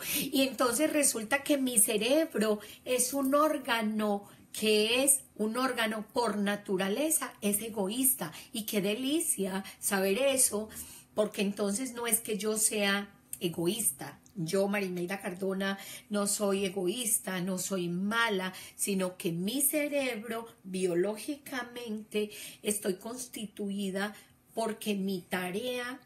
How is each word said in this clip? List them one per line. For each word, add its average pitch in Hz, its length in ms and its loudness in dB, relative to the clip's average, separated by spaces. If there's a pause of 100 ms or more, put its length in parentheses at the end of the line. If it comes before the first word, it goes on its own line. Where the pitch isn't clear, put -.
(200)
Y 269 220 2
entonces 262 500 2
resulta 277 520 2
que 294 140 4
mi 254 220 2
cerebro 220 800 4 (240)
es 254 300 0
un 269 200 2
órgano 220 960 2 (240)
que 214 520 4
es - 180 4 (140)
un 220 200 -2
órgano 226 560 0
por 226 260 0
naturaleza, 208 920 0 (100)
es 208 200 2
egoísta. 214 720 0 (180)
Y 214 120 -4
qué 208 180 0
delicia 208 840 0 (160)
saber 196 380 2
eso, 254 520 2 (440)
porque 214 300 0
entonces 208 500 0
no 240 140 -4
es 226 120 2
que 214 180 -2
yo 214 200 0
sea 202 560 2 (260)
egoísta. 175 800 -2 (200)
Yo, 190 280 2
Marimelda 190 520 -2
Cardona, 190 600 -2 (320)
no 202 160 0
soy 202 380 0
egoísta, 190 760 -2
no 185 160 -2
soy 185 320 -2
mala, 196 640 0 (220)
sino 185 420 0
que 175 140 -2
mi 202 300 0
cerebro, 254 880 0 (160)
biológicamente, 214 1700 -2 (320)
estoy 214 340 -2
constituida 202 1200 -6 (380)
porque 214 400 -2
mi 190 280 -2
tarea 240 840 -4